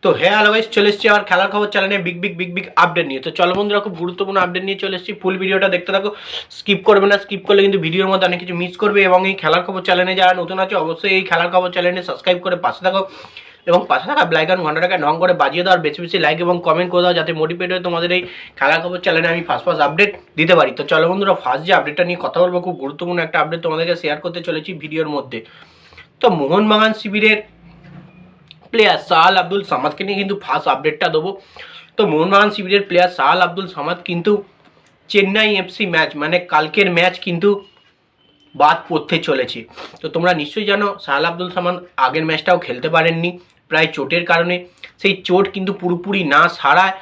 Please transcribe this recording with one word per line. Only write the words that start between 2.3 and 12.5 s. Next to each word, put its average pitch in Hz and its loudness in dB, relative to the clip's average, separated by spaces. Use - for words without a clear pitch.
বিগ, 180 -6
বিগ - -8
আপডেট 170 2
নিয়ে। 135 -6
তো 160 -4
চলো 180 2
বন্ধুরা, 208 0
খুব 190 -8
গুরুত্বপূর্ণ 190 -4
আপডেট 180 -4
নিয়ে 196 -4
চলে 190 -4
এসেছি। 180 -10
ফুল 190 0
ভিডিওটা 190 2
দেখতে 180 -2
থাকো, 196 0
স্কিপ 196 0
করবে 196 6
না, 202 4
স্কিপ 196 -10
করলে 202 6
কিন্তু 196 2
ভিডিওর 185 0
মধ্যে 185 2
অনেক 175 -2
কিছু 180 -8
মিস 180 -6
করবে। 202 2
এবং 180 6
এই 190 -2
খেলার 165 2
খবর 190 -6
চ্যানেলে 180 2
যারা 185 6
নতুন 185 -6
আছে, 196 -6
অবশ্যই 165 -4
এই 190 -2
খেলার 175 0
খবর 180 4
চ্যানেলে 180 0
সাবস্ক্রাইব 180 0
করে 180 0